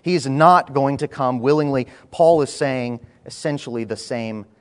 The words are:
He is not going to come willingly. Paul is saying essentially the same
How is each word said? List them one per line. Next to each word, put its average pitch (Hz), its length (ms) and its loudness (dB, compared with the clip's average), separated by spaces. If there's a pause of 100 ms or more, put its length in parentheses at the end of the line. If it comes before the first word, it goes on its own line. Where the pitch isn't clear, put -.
He 180 100 -2
is 135 140 -2
not 151 480 4
going 139 220 0
to 147 100 -6
come 127 320 -4
willingly. 139 480 0 (240)
Paul 165 320 4
is - 100 -6
saying 127 460 -4 (260)
essentially 135 580 -6
the 104 140 -8
same 113 480 -10 (160)